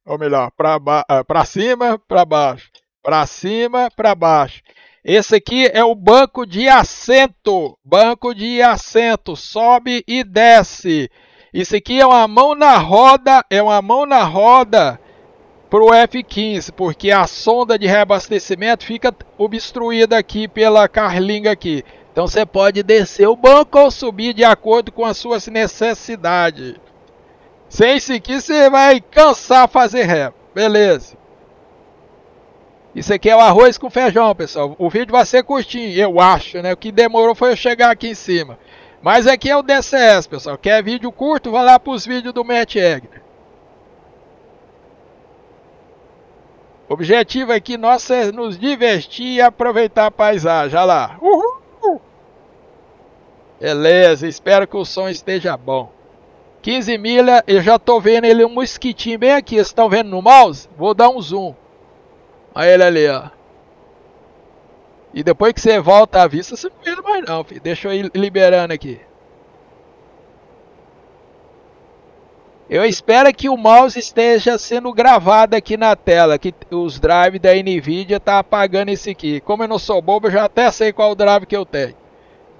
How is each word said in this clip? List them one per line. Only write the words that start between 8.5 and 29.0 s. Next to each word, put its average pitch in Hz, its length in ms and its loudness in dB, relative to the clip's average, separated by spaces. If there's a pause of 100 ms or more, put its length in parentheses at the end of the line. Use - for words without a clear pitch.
assento. 226 720 0
Sobe 240 720 -2
e 247 160 -6
desce. 196 880 2 (420)
Isso 180 220 -6
aqui 240 260 -2
é 269 60 6
uma 240 220 4
mão 262 260 2
na 285 240 4
roda. 254 720 4
É 196 100 2
uma 208 220 0
mão 247 240 -2
na 269 160 2
roda 202 800 2 (680)
pro 220 240 4
F 233 300 2
quinze, 208 480 -10
porque 185 400 -6
a 196 160 2
sonda 233 500 -2
de 202 120 -4
reabastecimento 202 960 -2
fica 233 280 -6 (240)
obstruída 226 800 -4
aqui 214 300 -6
pela 214 420 2
carlinga 208 640 -4
aqui. 160 340 -6 (280)
Então 170 160 -4
você 214 180 -2
pode 196 380 -2
descer 202 420 2
o 226 80 2
banco 269 420 4
ou 277 140 6
subir 226 440 -8
de 220 100 0
acordo 220 480 0
com 226 120 -6
as 214 120 -6
suas 233 320 -8
necessidades. 180 1300 -6 (920)
Sem 247 280 0
isso 269 160 -8
aqui 247 280 -8
você 294 300 2
vai 269 300 4